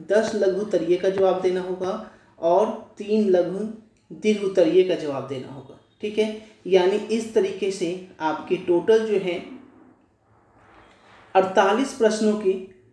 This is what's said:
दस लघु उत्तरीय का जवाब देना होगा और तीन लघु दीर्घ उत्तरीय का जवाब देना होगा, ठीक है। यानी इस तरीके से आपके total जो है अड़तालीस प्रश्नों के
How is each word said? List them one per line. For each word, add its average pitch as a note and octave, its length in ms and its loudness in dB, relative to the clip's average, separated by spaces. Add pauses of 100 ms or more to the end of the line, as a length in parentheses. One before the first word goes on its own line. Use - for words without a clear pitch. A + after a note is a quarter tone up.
दस G#3 260 2
लघु F#3+ 260 0
उत्तरीय F3 360 0
का F#3+ 140 0
जवाब F#3+ 320 2
देना F#3 180 0
होगा F#3 500 -6 (300)
और F#3 260 4 (320)
तीन G#3 300 0
लघु F3+ 360 0 (500)
दीर्घ G#3 280 0
उत्तरीय F#3 420 4
का F3+ 120 0
जवाब C#3 320 -8
देना B2+ 240 -10
होगा, - 260 -18 (240)
ठीक G#3+ 160 -4
है। G#3+ 280 -4 (200)
यानी F#3 300 4 (140)
इस A3+ 240 -2
तरीके F#3+ 360 0
से F#3 380 -6 (140)
आपके D#3 360 -4
total A3 480 2
जो G#3 140 -2
है F3+ 180 -4 (2000)
अड़तालीस G3 600 2
प्रश्नों G#3+ 420 2
के F#3+ 180 0 (380)